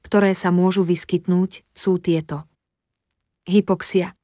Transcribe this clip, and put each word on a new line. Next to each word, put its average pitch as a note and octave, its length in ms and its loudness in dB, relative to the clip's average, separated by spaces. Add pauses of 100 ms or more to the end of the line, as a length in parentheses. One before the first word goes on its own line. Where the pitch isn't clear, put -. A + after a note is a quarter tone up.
ktoré G3 320 2
sa F#3+ 160 -2
môžu F#3 320 2
vyskytnúť, F3+ 880 -2
sú F3+ 320 -2
tieto. D#3 400 -4 (1040)
Hypoxia. F#3+ 760 0